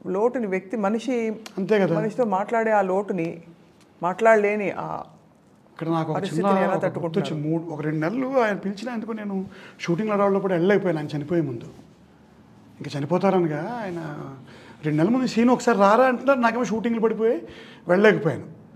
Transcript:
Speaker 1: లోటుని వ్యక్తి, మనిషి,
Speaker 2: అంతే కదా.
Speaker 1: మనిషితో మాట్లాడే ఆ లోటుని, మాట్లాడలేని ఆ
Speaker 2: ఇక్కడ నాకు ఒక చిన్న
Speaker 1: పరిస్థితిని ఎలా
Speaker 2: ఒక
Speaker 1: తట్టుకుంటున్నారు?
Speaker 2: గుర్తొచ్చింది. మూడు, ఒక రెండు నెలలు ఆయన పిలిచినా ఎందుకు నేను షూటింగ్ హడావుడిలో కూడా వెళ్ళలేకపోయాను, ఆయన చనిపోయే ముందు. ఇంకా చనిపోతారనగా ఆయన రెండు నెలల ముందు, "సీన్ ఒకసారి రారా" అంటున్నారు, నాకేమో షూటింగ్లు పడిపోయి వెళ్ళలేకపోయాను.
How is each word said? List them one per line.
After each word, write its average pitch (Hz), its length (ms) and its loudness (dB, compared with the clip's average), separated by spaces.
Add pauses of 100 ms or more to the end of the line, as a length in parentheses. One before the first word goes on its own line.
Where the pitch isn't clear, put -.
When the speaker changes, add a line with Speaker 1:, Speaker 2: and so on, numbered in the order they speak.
Speaker 1:
లోటుని 220 400 0
వ్యక్తి, 190 300 -4
మనిషి, 220 560 -2 (260)
Speaker 2:
అంతే 196 220 2
కదా. 180 160 2
Speaker 1:
మనిషితో 220 280 -2
మాట్లాడే 220 460 0
ఆ 208 120 4
లోటుని, 185 600 -4 (600)
మాట్లాడలేని 208 680 2
ఆ - 320 -8 (680)
Speaker 2:
ఇక్కడ 160 140 -10
నాకు 165 140 0
ఒక 147 80 -4
చిన్న 156 100 -4
Speaker 1:
పరిస్థితిని 190 460 0
ఎలా 185 100 0
Speaker 2:
ఒక - 80 -2
Speaker 1:
తట్టుకుంటున్నారు? 170 360 -4
Speaker 2:
గుర్తొచ్చింది. 151 300 -2
మూడు, 165 140 0
ఒక 151 180 -10
రెండు 156 180 -4
నెలలు 254 420 0
ఆయన 208 160 2
పిలిచినా 202 360 -8
ఎందుకు 220 200 -8
నేను 196 340 -6 (340)
షూటింగ్ 202 300 -2
హడావుడిలో 196 300 2
కూడా 190 140 0
వెళ్ళలేకపోయాను, 185 440 2
ఆయన 147 180 -6
చనిపోయే 160 240 -2
ముందు. 123 240 -4 (1160)
ఇంకా 143 180 -8
చనిపోతారనగా 180 840 0
ఆయన 151 460 -10 (540)
రెండు 151 180 2
నెలల 202 100 4
ముందు, 254 140 2
"సీన్ 240 240 4
ఒకసారి 240 280 4
రారా" 208 260 6
అంటున్నారు, 262 340 2
నాకేమో 233 260 2
షూటింగ్లు 220 360 -2
పడిపోయి 220 420 0 (460)
వెళ్ళలేకపోయాను. 180 580 4 (300)